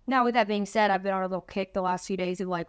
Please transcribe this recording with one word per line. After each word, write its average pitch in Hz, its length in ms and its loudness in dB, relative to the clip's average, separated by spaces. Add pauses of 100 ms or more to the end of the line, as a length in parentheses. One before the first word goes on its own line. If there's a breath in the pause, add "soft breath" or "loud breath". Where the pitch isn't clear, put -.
Now, 247 180 2
with 240 80 2
that 226 140 4
being 208 180 0
said, 208 260 4
I've 190 120 0
been 196 100 0
on 190 100 0
a 185 40 0
little 185 140 -4
kick 190 320 -6
the 196 80 -2
last 180 260 -2
few 190 100 -2
days 185 240 -2
of, 185 60 -4
like, 170 220 -4